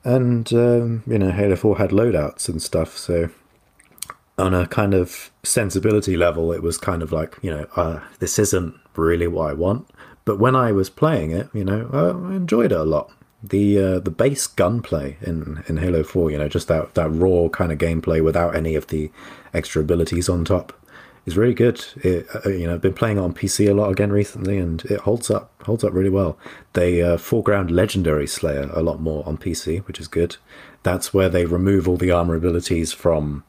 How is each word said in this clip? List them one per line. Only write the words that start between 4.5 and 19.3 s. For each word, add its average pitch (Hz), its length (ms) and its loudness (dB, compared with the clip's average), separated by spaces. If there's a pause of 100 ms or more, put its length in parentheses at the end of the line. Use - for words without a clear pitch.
a 90 140 2
kind 101 260 0
of - 380 -2 (120)
sensibility 98 760 0
level, 82 340 2
it 85 100 -4
was 82 160 -2
kind 85 240 -4
of 80 120 -6
like, 78 280 -4
you 95 80 -6
know, 76 180 -6 (100)
uh, 82 240 -2 (180)
this - 180 -2
isn't 92 380 0 (220)
really 85 300 2
what 82 220 -2
I 73 40 -6
want. 92 360 -2 (360)
But 101 140 -2
when 127 160 4
I 123 180 2
was 95 160 0
playing 110 420 0
it, 92 220 -4
you 104 100 -4
know, 107 300 -2
I 180 420 -2
enjoyed 165 380 2
it 87 40 0
a 78 60 0
lot. 76 280 -2 (320)
The, 101 360 2
uh, 92 200 2
the 92 120 -4
base 135 360 0
gunplay 87 760 -2
in, 78 460 -6
in 80 100 -2
Halo 85 260 0
four, 85 280 0
you 73 60 -4
know, 76 120 -2
just 82 180 -4
that, 80 280 -2
that 80 140 0
raw 85 400 2
kind 85 220 -2
of 76 60 -2
gameplay 80 460 0
without 82 320 2
any 80 200 -2
of 73 120 -4
the 78 240 -4 (420)